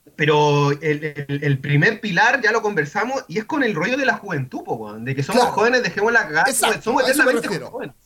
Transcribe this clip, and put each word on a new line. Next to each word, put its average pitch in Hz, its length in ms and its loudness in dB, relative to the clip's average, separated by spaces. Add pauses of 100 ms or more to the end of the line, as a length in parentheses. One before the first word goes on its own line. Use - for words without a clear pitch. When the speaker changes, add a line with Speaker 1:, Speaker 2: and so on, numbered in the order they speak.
(180)
Speaker 1:
Pero 147 540 4
el, 151 320 -2 (240)
el, 143 160 -4
el 139 160 2
primer 156 420 2
pilar 214 400 2
ya 214 100 2
lo 226 120 0
conversamos 208 640 -2
y 160 100 -6
es 214 80 -4
con 294 180 0
el 214 120 0
rollo 202 220 -2
de 277 80 -2
la 233 120 0
juventud, 170 480 -8
po, - 80 -6
weón, 110 320 -10
de 135 100 -6
que 143 60 -4
somos 240 220 2
Speaker 2:
Claro. 220 120 -2
Speaker 1:
jóvenes, 240 280 2
dejemos 202 280 -2
la 233 120 2
cagada, 156 260 0
Speaker 2:
Exacto, 262 320 0
Speaker 1:
somos 262 220 0
Speaker 2:
a 247 80 2
eso 285 80 2
me 302 40 6
Speaker 1:
eternamente 254 240 0
Speaker 2:
refiero. 185 240 -6
Speaker 1:
jóvenes. 233 240 -12 (100)